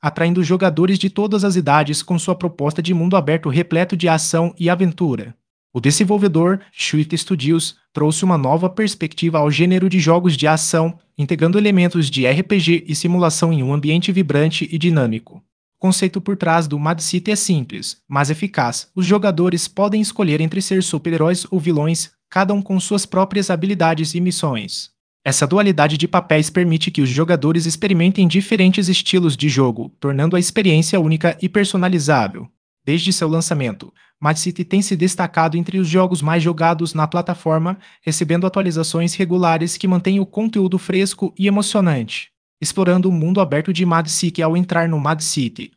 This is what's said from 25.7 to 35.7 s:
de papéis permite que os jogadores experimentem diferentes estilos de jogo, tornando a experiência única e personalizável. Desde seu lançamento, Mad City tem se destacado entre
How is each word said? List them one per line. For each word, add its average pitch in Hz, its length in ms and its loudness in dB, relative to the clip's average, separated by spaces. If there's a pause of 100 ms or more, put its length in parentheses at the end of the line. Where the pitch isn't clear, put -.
de 160 100 0
papéis 156 420 0
permite 170 420 0
que 151 100 0
os 131 80 2
jogadores 160 560 0
experimentem 185 640 2
diferentes 185 600 2
estilos 180 480 0
de 135 100 0
jogo, 123 420 0 (120)
tornando 143 340 0
a 180 40 2
experiência 180 600 2
única 160 420 0
e 185 60 -2
personalizável. 175 1000 0 (360)
Desde 170 300 0
seu 170 140 -2
lançamento, 151 640 -4 (260)
Mad 156 180 0
City 175 260 -6
tem 190 180 0
se 196 140 -2
destacado 170 640 0
entre 175 220 -4